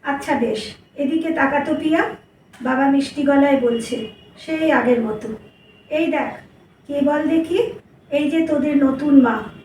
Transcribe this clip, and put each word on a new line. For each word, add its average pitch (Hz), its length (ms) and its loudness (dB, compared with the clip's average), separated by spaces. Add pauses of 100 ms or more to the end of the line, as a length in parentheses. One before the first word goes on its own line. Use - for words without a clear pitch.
"আচ্ছা 269 320 -4
বেশ, 226 400 -4 (200)
এদিকে 320 360 -2
তাকা 285 280 0
তো 302 160 -2
পিয়া," 320 280 0 (580)
বাবা 262 300 0
মিষ্টি 277 320 0
গলায় 277 360 4
বলছে, 226 480 -2 (300)
সেই 311 340 -2
আগের 240 300 2
মতো। 214 260 -6 (640)
"এই 320 180 0
দেখ, 285 260 -4 (540)
কে 285 160 -2
বল 302 240 2
দেখি?" 330 360 2 (480)
"এই 294 200 0
যে 320 160 2
তোদের 285 380 2
নতুন 269 360 4
মা।" 220 220 0 (220)